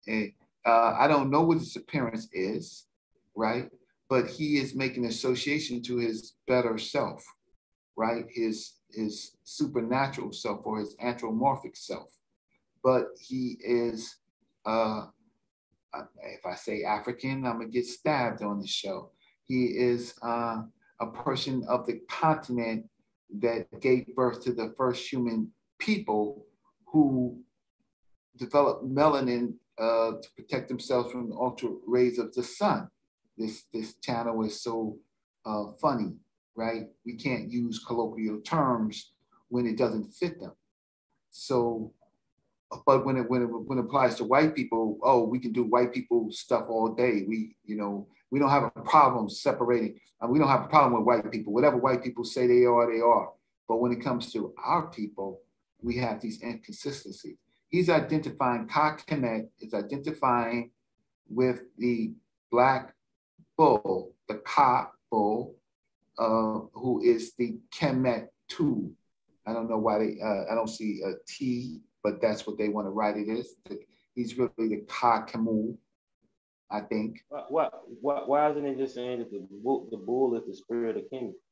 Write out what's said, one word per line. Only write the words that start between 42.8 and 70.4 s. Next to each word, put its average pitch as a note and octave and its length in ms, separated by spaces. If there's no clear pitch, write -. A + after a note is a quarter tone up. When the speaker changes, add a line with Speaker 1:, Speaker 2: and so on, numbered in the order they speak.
Speaker 1:
but C3 180
when C3 140
it, A2+ 100
when B2 140
it, A#2+ 40
when A#2 320
it B2 40
applies B2 340
to A#2 80
white D#3 320
people, A2+ 460
oh, A#2+ 220
we A#2+ 140
can B2 140
do A#2+ 120
white B2 280
people A#2 400
stuff - 380
all A2+ 240
day. A2+ 340
We, A2 260
you G#2+ 100
know, G2+ 320
we C3+ 80
don't C#3+ 120
have C#3 140
a A2 160
problem B2 480
separating. A#2+ 720
Uh, A#2 60
we C3+ 100
don't C#3+ 100
have C3 160
a - 40
problem C#3 260
with G#2+ 120
white A#2 240
people. G#2+ 220
Whatever C3 240
white A#2+ 260
people A#2+ 220
say B2 220
they B2 180
are, A#2+ 260
they A2+ 100
are. A#2 280
But A2+ 80
when B2 160
it A#2+ 100
comes B2 300
to - 220
our D#3 240
people, G2 540
we A#2+ 160
have A2+ 240
these G#2+ 200
inconsistencies. - 920
He's F3 220
identifying, C#3+ 760
Ka D3+ 300
Kemet A#2 520
is A2+ 140
identifying A#2+ 960
with B2 320
the A#2 360
black B2+ 440
bull, G#2 560
the G#2+ 80
Ka C3+ 540
bull, A2 460
uh, A2 420
who A#2+ 300
is A#2 320
the A2+ 240
Kemet B2+ 560
Tu. A#2+ 420
I A2 60
don't A2+ 160
know A2+ 100
why G#2+ 200
they, G#2+ 240
uh, G#2 280